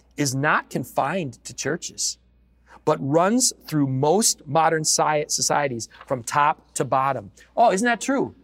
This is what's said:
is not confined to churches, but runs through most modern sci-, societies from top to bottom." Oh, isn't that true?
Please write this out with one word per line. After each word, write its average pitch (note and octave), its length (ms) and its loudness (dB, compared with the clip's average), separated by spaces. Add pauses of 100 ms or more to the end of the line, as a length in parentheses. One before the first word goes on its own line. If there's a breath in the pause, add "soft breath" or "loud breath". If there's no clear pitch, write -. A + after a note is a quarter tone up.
(160)
is C#3 180 -2
not D3+ 360 0
confined C#3+ 720 -4
to B2 100 -14
churches, - 640 -6 (680 loud breath)
but D#3 160 2
runs F3+ 520 2 (140)
through D3 200 0
most D3 580 0
modern D#3+ 360 2
sci-, D3+ 480 0
societies C3+ 600 -2 (180 loud breath)
from A#2+ 180 -6
top - 500 0
to D3+ 100 -2
bottom." C3 460 -2 (260 soft breath)
Oh, A3+ 140 6
isn't F#3+ 160 0
that A#3+ 140 0
true? C4 440 -2